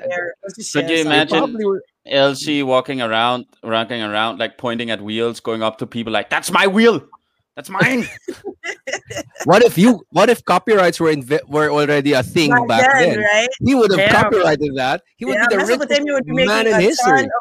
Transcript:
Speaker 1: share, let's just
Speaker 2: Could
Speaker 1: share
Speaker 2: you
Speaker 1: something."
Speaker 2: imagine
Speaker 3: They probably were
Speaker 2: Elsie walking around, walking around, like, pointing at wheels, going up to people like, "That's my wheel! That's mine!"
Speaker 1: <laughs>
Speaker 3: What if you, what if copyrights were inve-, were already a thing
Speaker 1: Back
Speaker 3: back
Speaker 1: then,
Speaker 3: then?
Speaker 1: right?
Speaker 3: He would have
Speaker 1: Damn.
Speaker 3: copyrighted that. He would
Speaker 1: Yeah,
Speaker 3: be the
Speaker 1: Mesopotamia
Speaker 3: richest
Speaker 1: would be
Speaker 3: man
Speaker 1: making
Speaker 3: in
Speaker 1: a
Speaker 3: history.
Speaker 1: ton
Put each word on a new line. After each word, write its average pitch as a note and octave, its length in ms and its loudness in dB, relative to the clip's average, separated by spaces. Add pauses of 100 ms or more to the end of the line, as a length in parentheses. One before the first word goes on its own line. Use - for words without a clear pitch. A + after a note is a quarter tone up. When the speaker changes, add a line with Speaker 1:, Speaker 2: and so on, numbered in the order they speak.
(120)
Speaker 1:
share, F3 220 -8 (100)
let's G3 120 -16
just A3 180 -14
Speaker 2:
Could D#3+ 160 -2
Speaker 1:
share - 0 -
Speaker 2:
you E3 80 0
Speaker 1:
something." D3+ 140 0
Speaker 2:
imagine D#3 260 0
Speaker 3:
They - 0 -
probably G#3+ 280 -4
were G3 180 -4 (240)
Speaker 2:
Elsie C#3 560 0
walking C3 380 -2
around, A#2 440 -2 (180)
walking A2+ 380 -4
around, G#2+ 380 -4
like, A2+ 180 -6
pointing A#2 340 -6
at G#2 100 -6
wheels, A2+ 380 -6
going A2+ 240 -6
up A2 160 -2
to A#2+ 80 -8
people A2+ 260 -8
like, G#2 160 -2
"That's D#3 220 -4
my F#3+ 160 2
wheel! G#3 340 2 (540)
That's - 140 -16
mine!" A3+ 400 -2 (180)
Speaker 1:
<laughs> - 180 -14 (1000)
Speaker 3:
What G3 200 4
if G#3+ 140 2
you, G#3+ 320 4
what F#3+ 200 2
if A#3 140 0
copyrights F3+ 560 2
were D#3+ 140 2
inve-, C#3 340 -4
were D3+ 220 0
already D3 440 2
a C3 100 2
thing D3+ 280 0
Speaker 1:
Back - 160 2
Speaker 3:
back A#2 260 4
Speaker 1:
then, C4 160 4
Speaker 3:
then? A3 100 -2
Speaker 1:
right? G#3+ 300 0 (140)
Speaker 3:
He C4+ 120 2
would G#3+ 160 4
have F3+ 100 2
Speaker 1:
Damn. G3+ 80 2
Speaker 3:
copyrighted F3+ 640 0
that. C3+ 280 -2 (140)
He A#3 80 -10
would C4 100 -2
Speaker 1:
Yeah, - 60 0
Speaker 3:
be A#3+ 60 2
the G#3+ 100 0
Speaker 1:
Mesopotamia C#4+ 440 0
Speaker 3:
richest D4 140 -4
Speaker 1:
would C4 100 -2
be - 80 -8
Speaker 3:
man A3 320 0
Speaker 1:
making A3 80 2
Speaker 3:
in A3 60 2
Speaker 1:
a - 20 4
Speaker 3:
history. B3+ 400 2
Speaker 1:
ton C4 40 -2 (160)